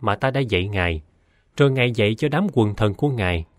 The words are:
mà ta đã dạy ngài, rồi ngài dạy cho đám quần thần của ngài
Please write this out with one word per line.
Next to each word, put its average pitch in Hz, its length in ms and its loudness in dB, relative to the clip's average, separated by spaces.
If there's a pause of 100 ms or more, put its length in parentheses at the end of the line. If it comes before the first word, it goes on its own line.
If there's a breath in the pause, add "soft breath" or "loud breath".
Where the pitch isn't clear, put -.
mà 104 160 -2
ta 135 140 -2
đã 135 100 -2
dạy 101 280 0
ngài, 87 340 -2 (540)
rồi 139 140 4
ngài 123 220 0
dạy 110 220 2
cho 147 140 -2
đám 165 240 -2
quần 104 220 2
thần 104 200 0
của 147 160 0
ngài 90 340 -2 (140)